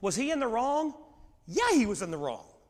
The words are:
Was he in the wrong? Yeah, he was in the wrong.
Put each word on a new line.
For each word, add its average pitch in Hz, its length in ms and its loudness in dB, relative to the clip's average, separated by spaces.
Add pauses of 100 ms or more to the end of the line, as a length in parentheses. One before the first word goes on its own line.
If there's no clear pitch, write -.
Was 185 160 -2
he 269 140 -2
in 311 100 0
the 269 60 0
wrong? 277 480 0 (520)
Yeah, 453 260 2
he 269 140 6
was 202 160 -2
in 175 80 -6
the 160 80 -6
wrong. 135 260 -4 (260)